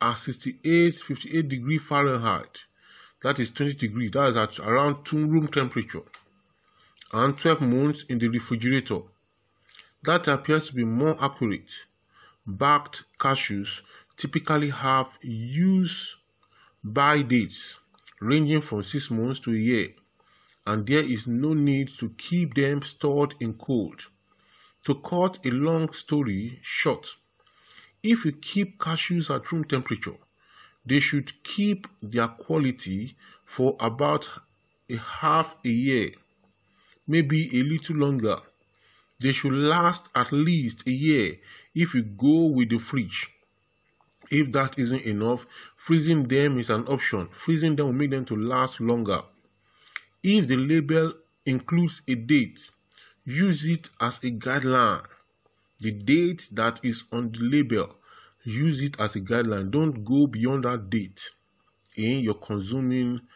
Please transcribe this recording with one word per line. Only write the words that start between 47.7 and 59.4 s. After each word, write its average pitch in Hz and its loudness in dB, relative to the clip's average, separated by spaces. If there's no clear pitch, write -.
them 143 0
will 127 0
make 143 0
them 135 -2
to 110 -4
last 127 -2
longer. 113 0
If 196 4
the 127 2
label 160 2
includes 160 0
a 131 0
date, 120 0
use 156 0
it 165 -2
as 120 -2
a 127 -4
guideline. 127 2
The 107 -2
date 160 2
that 113 0
is 117 -4
on 120 -4
the 113 -8
label, 120 0
use 131 0
it 143 -6
as 107 0
a 104 -4
guideline. 104 0